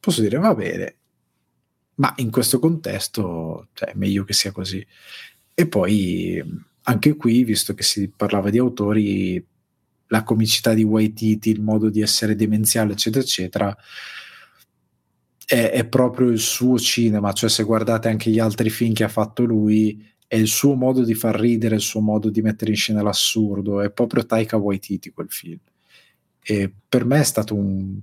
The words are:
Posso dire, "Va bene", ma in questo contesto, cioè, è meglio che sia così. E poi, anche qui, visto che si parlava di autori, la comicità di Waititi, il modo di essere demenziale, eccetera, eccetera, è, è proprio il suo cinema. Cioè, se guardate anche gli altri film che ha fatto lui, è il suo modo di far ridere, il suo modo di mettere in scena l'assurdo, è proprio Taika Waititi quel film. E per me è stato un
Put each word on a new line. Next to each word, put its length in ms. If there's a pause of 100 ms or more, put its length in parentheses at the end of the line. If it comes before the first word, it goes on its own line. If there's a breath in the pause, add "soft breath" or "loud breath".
Posso 180
dire, 180
"Va 160
bene", 440 (960)
ma 220
in 120
questo 300
contesto, 1120
cioè, 200
è 40
meglio 300
che 80
sia 180
così. 340 (680 loud breath)
E 120
poi, 800 (400)
anche 320
qui, 300
visto 280
che 100
si 260
parlava 400
di 80
autori, 840 (680)
la 160
comicità 500
di 100
Waititi, 680
il 100
modo 280
di 120
essere 340
demenziale, 560
eccetera, 320
eccetera, 540 (1700 loud breath)
è, 220
è 160
proprio 420
il 80
suo 400
cinema. 560
Cioè, 160
se 140
guardate 440
anche 220
gli 80
altri 320
film 240
che 100
ha 40
fatto 380
lui, 640 (200 loud breath)
è 80
il 120
suo 280
modo 280
di 120
far 240
ridere, 340
il 80
suo 200
modo 280
di 140
mettere 260
in 80
scena 240
l'assurdo, 800
è 80
proprio 380
Taika 300
Waititi 520
quel 200
film. 280 (840 soft breath)
E 280 (160)
per 160
me 180
è 20
stato 320
un 480